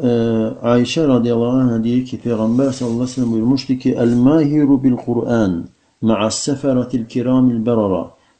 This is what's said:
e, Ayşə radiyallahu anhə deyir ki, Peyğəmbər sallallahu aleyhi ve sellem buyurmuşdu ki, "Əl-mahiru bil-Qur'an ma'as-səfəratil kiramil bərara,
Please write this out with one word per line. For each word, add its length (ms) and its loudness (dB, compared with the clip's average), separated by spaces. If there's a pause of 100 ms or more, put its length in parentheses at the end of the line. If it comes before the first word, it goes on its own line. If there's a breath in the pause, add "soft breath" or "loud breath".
e, 80 0 (600)
Ayşə 360 0
radiyallahu 540 0
anhə 220 0
deyir 220 0
ki, 180 -10
Peyğəmbər 480 0
sallallahu 300 -4
aleyhi 80 -4
ve 40 -14
sellem 180 -2
buyurmuşdu 460 0
ki, 140 0
"Əl-mahiru 880 2
bil-Qur'an 680 0 (500)
ma'as-səfəratil 1040 -2
kiramil 580 2
bərara, 400 0 (360 soft breath)